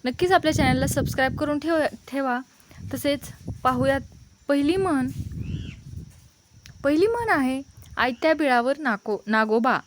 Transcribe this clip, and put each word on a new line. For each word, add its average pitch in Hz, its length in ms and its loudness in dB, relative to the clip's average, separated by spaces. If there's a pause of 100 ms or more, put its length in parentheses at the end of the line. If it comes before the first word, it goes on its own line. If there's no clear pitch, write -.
नक्कीच 349 260 0
आपल्या 311 220 4
चॅनलला 269 340 2
सबस्क्राईब 262 500 0
करून 294 220 0
ठेव-, 311 260 2 (220)
ठेवा. 262 320 -2 (540)
तसेच 285 260 -2 (440)
पाहूयात 262 380 2 (460)
पहिली 285 280 2
म्हण. 311 320 0 (1800)
पहिली 311 240 4
म्हण 466 220 -2
आहे, 269 320 0 (360)
"आयत्या 262 360 0
बिळावर 269 440 2
नाको-, 214 500 -4
नागोबा." 220 600 2